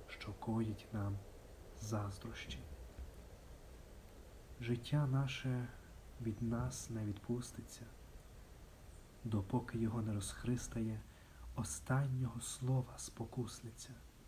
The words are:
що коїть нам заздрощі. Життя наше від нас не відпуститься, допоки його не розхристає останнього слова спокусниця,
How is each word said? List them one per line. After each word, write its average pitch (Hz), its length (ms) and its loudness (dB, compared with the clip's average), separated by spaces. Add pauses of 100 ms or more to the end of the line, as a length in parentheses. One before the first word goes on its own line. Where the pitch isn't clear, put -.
що - 260 -6
коїть 110 600 2
нам 101 260 4 (600)
заздрощі. 107 800 -2 (2000)
Життя 123 460 4
наше 131 640 4 (520)
від 110 220 2
нас 120 480 2
не 110 140 0
відпуститься, 113 840 -2 (1400)
допоки 113 540 4
його 113 240 4
не 110 120 4
розхристає 110 840 2 (560)
останнього 131 840 2
слова - 580 2
спокусниця, - 920 -4 (380)